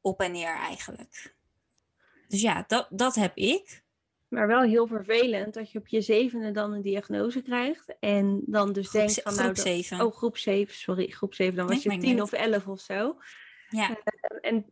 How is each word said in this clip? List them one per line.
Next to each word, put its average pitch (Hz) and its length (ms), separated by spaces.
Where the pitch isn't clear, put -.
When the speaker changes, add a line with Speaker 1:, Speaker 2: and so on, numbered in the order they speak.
Speaker 1:
op 190 200
en 180 120
neer 165 240
eigenlijk. - 800
Dus 202 120
ja, 196 260
dat, 226 240
dat 240 240
heb 202 220
ik. 269 460
Speaker 2:
Maar 226 180
wel 240 160
heel 233 240
vervelend 220 680
dat 226 180
je 214 60
op - 100
je 220 120
zevende 226 500
dan 208 220
een 208 100
diagnose 202 600
krijgt 254 580
en 202 460
dan 202 260
dus 196 160
Speaker 1:
Groep 214 120
Speaker 2:
denkt 214 140
Speaker 1:
ze-, - 80
Speaker 2:
van, 208 100
Speaker 1:
groep 196 120
Speaker 2:
nou, 190 100
dat 196 100
Speaker 1:
zeven. 180 360
Speaker 2:
Oh, 226 160
groep 226 200
zeven, 202 380
sorry, 185 360
groep - 240
zeven. 185 220
Dan 180 100
was 233 80
Speaker 1:
Nee, 277 80
Speaker 2:
je 302 60
Speaker 1:
maakt 185 120
Speaker 2:
tien 254 100
Speaker 1:
niet 240 100
uit. 208 120
Speaker 2:
of - 60
elf 208 280
of 190 140
zo. 208 360
Speaker 1:
Ja. 214 200
Speaker 2:
Eh, 220 60
en 220 320